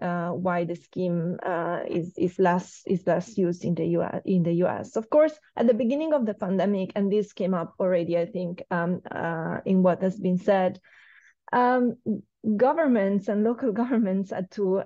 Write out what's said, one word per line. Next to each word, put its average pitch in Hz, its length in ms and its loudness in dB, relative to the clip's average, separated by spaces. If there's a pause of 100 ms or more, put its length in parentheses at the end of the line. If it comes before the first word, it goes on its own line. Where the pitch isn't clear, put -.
uh, 175 300 -2
why 175 340 0
the 170 100 -4
scheme, 175 680 -4
uh, 170 420 -2
is, 175 300 -4
is 180 200 -2
less, 180 480 0
is 180 220 -2
less 180 300 0
used 175 260 0
in 175 100 0
the 165 120 -2
U 170 180 0
S, - 220 -6
in 185 180 2
the 170 120 2
U 175 120 2
S. 104 300 -6
Of 226 120 -4
course, 311 220 4 (240)
at 240 120 2
the 240 60 8
beginning 269 380 0
of 277 140 2
the 208 80 -2
pandemic, 190 600 0
and 196 140 0
this 196 220 0
came 190 220 -2
up 165 260 -4
already, 175 380 2
I 170 80 0
think, 180 440 -6
um, 175 400 -2
uh, 165 560 -4
in 185 160 4
what 180 200 4
has 185 180 -2
been 180 180 0
said, 190 440 0 (720)
um, 247 420 2 (640)
governments 233 720 2
and 208 160 2
local 240 260 0
<laughs> 208 100 0
governments 202 500 0
had 185 200 -6
to, 196 340 0